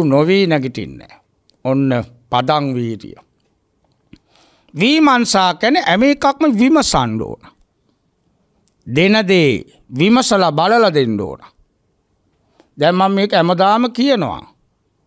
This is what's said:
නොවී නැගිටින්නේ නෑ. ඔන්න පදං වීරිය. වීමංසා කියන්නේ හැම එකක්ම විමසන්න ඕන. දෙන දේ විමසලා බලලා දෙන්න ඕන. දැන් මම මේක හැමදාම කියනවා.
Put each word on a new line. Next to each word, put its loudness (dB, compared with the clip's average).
නොවී 2
නැගිටින්නේ -6
නෑ. -20
ඔන්න 0
පදං -2
වීරිය. -8
වීමංසා 2
කියන්නේ -2
හැම 2
එකක්ම 0
විමසන්න 0
ඕන. -12
දෙන 2
දේ 2
විමසලා 2
බලලා 2
දෙන්න 0
ඕන. -10
දැන් 2
මම 0
මේක -2
හැමදාම 2
කියනවා. -2